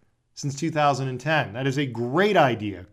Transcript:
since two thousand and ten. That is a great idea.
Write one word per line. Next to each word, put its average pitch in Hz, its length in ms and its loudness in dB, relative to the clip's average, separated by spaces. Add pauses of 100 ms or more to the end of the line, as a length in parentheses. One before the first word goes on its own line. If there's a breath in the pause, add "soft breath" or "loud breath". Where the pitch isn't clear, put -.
(340)
since 139 200 -8
two 160 160 -4
thousand 143 380 2
and 127 100 -6
ten. 135 360 -2
That 131 120 -4
is 135 120 -2
a 147 80 0
great 131 500 0
idea. 107 560 2